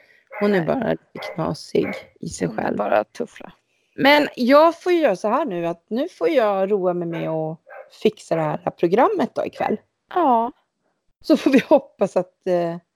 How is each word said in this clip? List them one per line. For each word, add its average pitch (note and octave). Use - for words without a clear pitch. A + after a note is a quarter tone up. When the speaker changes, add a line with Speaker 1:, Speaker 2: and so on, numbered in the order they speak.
Speaker 1:
Hon G#3
är G3
Speaker 2:
Nej. D#3+
Speaker 1:
bara A3
knasig -
i -
sig -
Speaker 2:
Hon G#3+
är -
Speaker 1:
själv. -
Speaker 2:
bara G#2+
Tuffla. -
Speaker 1:
Men C#4+
jag D4
får F4+
ju F4
göra B3
så G#3+
här C#4
nu, F3
att E3+
nu C4+
får A#4+
jag G#3
roa F#3
mig F3
med E3
att D#3+
fixa -
det D#3+
här D3+
programmet B3
då -
ikväll. -
Speaker 2:
Ja. B3+
Speaker 1:
Så D4+
får -
vi C4
hoppas -
att, -
eh, F3